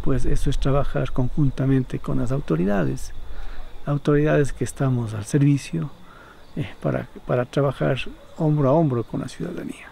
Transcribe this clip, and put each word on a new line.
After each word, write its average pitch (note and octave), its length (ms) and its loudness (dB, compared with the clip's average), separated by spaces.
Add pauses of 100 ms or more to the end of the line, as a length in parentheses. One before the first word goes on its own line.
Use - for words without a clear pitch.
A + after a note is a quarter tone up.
pues C3+ 220 4
eso D3 240 6
es C3+ 100 2
trabajar C#3 520 2
conjuntamente C3+ 880 0
con C#3 200 -2
las A#2+ 120 0
autoridades, D#3 800 -2 (720)
autoridades D3 640 2
que - 140 -4
estamos A#2+ 480 -2
al G#2 100 -6
servicio, C#3+ 640 0 (680)
eh, G2 120 -4 (120)
para, B1+ 260 -2 (180)
para B2 200 0
trabajar C#3+ 520 -2 (400)
hombro D3+ 320 2
a C3+ 40 4
hombro C#3 300 2
con - 180 -8
la B2 80 -8
ciudadanía. - 640 -12